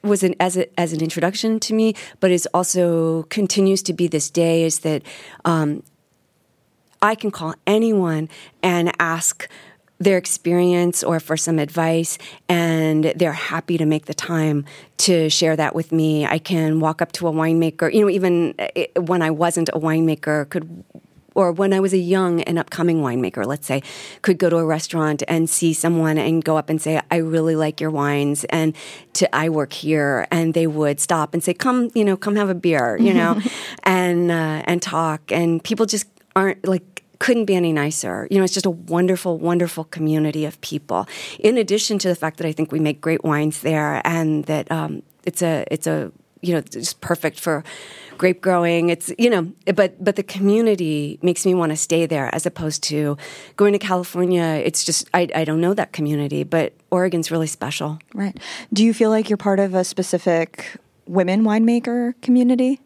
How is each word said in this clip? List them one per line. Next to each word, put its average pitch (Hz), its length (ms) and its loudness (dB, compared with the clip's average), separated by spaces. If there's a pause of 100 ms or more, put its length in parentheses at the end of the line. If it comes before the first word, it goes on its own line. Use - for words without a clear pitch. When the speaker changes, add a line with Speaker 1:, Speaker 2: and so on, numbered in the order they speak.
Speaker 1:
was 202 200 2
an, 180 160 2
as 180 180 2
a, 180 100 0 (120)
as 165 140 -2
an 156 80 -2
introduction 190 600 0
to - 120 -4
me, 220 220 2 (240)
but 190 120 4
is 175 220 2
also 165 720 2
continues 196 600 2
to 180 100 -4
be 175 140 0
this 156 220 -2
day, 165 340 2
is 160 160 0
that, 156 220 -2 (440)
um, 160 360 0 (1200)
I 214 140 2
can 214 160 -4
call 160 220 -8 (140)
anyone 190 640 2 (320)
and 175 380 2
ask 165 500 -2 (500)
their 190 180 4
experience 175 880 0
or 165 160 -2
for 160 180 -4
some 160 220 0
advice, 165 580 -2 (320)
and 160 680 2
they're 160 180 0
happy 165 440 -4
to 156 80 0
make 151 200 0
the 151 80 -10
time 156 520 -2 (320)
to 165 320 2
share 160 260 2
that 151 200 0
with 160 160 -4
me. 156 340 2
I 160 140 0
can 160 400 0
walk 156 220 0
up 165 120 -2
to 175 140 -4
a 160 40 0
winemaker, 160 640 0
you 214 80 6
know, 202 80 4
even, 175 500 0
eh, - 280 -4 (120)
when 180 220 0
I 160 100 2
wasn't 165 380 0
a 156 100 -2
winemaker, 156 680 0
could, 170 340 -8 (520)
or 185 160 4
when 190 220 2
I 190 60 2
was 190 140 0
a 190 40 2
young 175 460 2
and 170 160 -2
upcoming 165 420 0
winemaker, 120 440 -2
let's 143 200 -6
say, 135 160 -2 (400)
could 180 160 2
go 180 120 2
to 170 80 4
a 165 80 2
restaurant 156 640 -2
and 165 220 0
see 165 240 0
someone 160 440 2
and 160 260 0
go 156 140 2
up 151 120 -4
and 160 120 0
say, 156 280 0
"I 170 80 2
really 160 380 0
like 156 260 -2
your 156 80 -2
wines, 143 560 0
and 160 300 0 (380)
to, - 220 2
I 156 140 2
work 151 240 -2
here," 143 580 0
and 165 220 2
they 165 140 2
would 151 320 0
stop 156 340 0
and 170 100 -2
say, 180 120 0
"Come, 247 400 0
you 220 100 2
know, 190 100 2
come 202 200 -2
have 208 140 2
a 185 60 0
beer," 139 460 0
you 196 140 6
know, 170 260 2 (200)
Speaker 2:
<laughs> - 220 -14
Speaker 1:
and, 180 480 2
uh, 160 340 -2
and 175 160 0
talk. 156 500 -2
And 170 320 0
people 220 240 -2
just 208 180 -4 (300)
aren't, 190 320 0
like, 185 160 0 (340)
couldn't 233 280 0
be 196 100 2
any 175 180 2
nicer. 143 560 -4
You 196 80 2
know, 190 60 6
it's 185 100 0
just 196 140 -4
a - 20 2 (260)
wonderful, 180 440 0
wonderful 170 460 0
community 156 600 -2
of - 160 -12
people. 147 460 -6 (320)
In 240 180 4
addition 208 420 0
to 185 100 0
the 175 60 2
fact 160 220 -6
that 170 80 -6
I 156 60 -2
think 156 200 -4
we 156 80 -2
make 151 220 0
great 160 220 -2
wines 151 380 -2
there, 147 440 0
and 156 400 -2
that, 156 260 -4
um, 156 300 -6 (240)
it's - 160 -4
a, 165 300 0
it's 160 160 -4
a, 151 240 -4 (300)
you 175 100 -2
know, 160 80 2
it's - 160 -10
just - 260 -8
perfect - 380 -4
for 156 240 -2 (540)
grape 185 240 2
growing. 170 480 2
It's, 170 280 -4
you 240 120 4
know, 185 220 0 (220)
but, 190 300 2
but 196 140 0
the 196 60 -4
community 196 960 0
makes 180 240 0
me 185 80 4
wanna 160 240 2
stay 165 280 2
there 147 300 -2
as 160 100 -4
opposed 160 380 -4
to 147 340 -2 (380)
going 202 180 4
to 202 60 2
California. 180 880 0
It's - 180 -2
just, - 300 -4
I, 175 200 2
I 160 120 0
don't 156 160 0
know 180 120 2
that 202 200 -2
community, 147 500 -2
but 156 300 0 (180)
Oregon's 180 400 0
really 160 160 0
special. 151 520 -6 (140)
Speaker 2:
Right. 196 240 -6 (360)
Do 208 100 4
you 226 100 4
feel 220 160 2
like 220 200 2
you're 208 80 2
part 196 220 2
of 196 140 0
a 185 120 2
specific 170 880 -2 (320)
women 185 360 2
winemaker 233 800 2
community 254 640 2